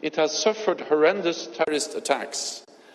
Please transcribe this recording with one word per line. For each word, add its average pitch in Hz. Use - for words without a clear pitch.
It 156
has 156
suffered 214
horrendous 165
terrorist 151
attacks -